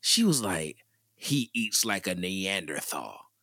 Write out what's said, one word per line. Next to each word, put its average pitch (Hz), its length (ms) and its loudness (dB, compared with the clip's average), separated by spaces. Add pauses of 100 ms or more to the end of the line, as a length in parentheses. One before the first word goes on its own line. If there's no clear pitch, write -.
She - 220 4
was 165 180 6
like, 82 440 -4 (300)
He 135 380 0
eats 110 320 0
like 101 220 0
a 90 80 0
Neanderthal. 90 1160 -4 (120)